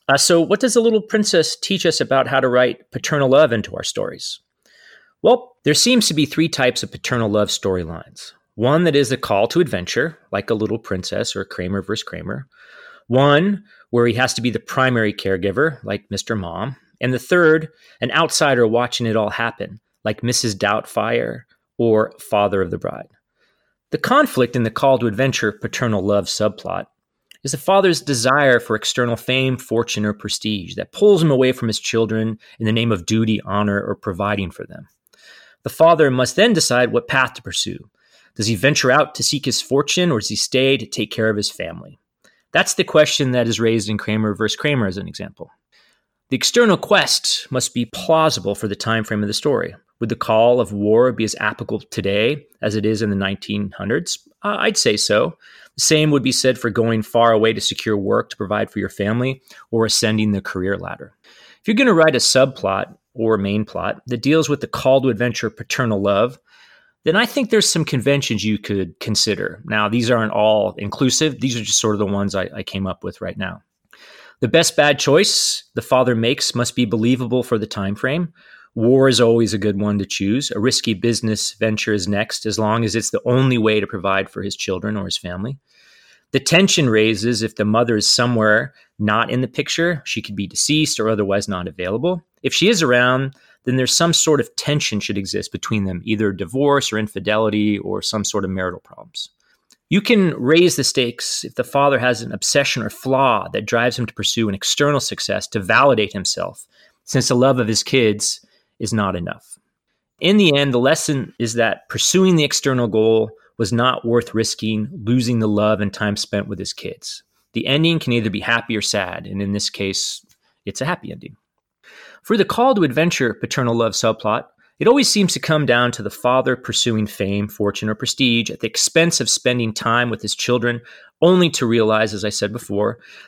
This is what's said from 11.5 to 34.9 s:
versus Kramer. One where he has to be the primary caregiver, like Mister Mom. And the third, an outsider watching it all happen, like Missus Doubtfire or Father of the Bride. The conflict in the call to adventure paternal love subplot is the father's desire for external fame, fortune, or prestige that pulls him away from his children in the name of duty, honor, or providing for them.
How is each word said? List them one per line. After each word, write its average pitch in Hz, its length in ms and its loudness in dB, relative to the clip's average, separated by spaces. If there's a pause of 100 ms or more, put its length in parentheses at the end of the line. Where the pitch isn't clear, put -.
versus 107 220 -6
Kramer. 95 420 -12 (600)
One 143 560 2 (260)
where 120 160 2
he 120 80 2
has 127 200 0
to 120 80 -6
be 120 80 0
the 110 100 -4
primary 120 520 0
caregiver, 98 720 -2
like 104 280 -6
Mister 107 260 -6
Mom. 95 400 -8 (240)
And 127 120 -2
the 127 60 -2
third, 160 500 2 (320)
an 123 120 -4
outsider 143 540 2
watching 117 400 0
it 110 100 0
all 107 140 0
happen, - 500 -6 (240)
like 107 180 -4
Missus 117 320 -2
Doubtfire 113 880 -2 (340)
or 110 420 2
Father 101 420 0
of 87 80 -4
the 95 80 -6
Bride. - 300 -10 (840)
The 151 60 0
conflict 240 580 2
in 120 80 2
the 110 60 -2
call 135 280 2
to 117 80 0
adventure 113 460 0
paternal 110 500 -4
love 101 240 2
subplot 95 600 -4 (580)
is 139 80 -6
the 147 60 -6
father's 190 440 2
desire 131 560 2
for 117 180 -2
external 120 400 -2
fame, 131 400 -2
fortune, 113 480 -2
or 104 80 0
prestige 104 640 -6
that - 180 -10
pulls 202 300 6
him 160 80 4
away 127 220 4
from 117 160 -4
his 107 100 -2
children 110 600 -2 (200)
in 113 80 -4
the 110 60 2
name 117 200 2
of 87 140 -2
duty, 110 360 0
honor, 101 380 -2
or 101 140 -4
providing 98 560 -4
for - 160 -14
them. - 220 -20 (720)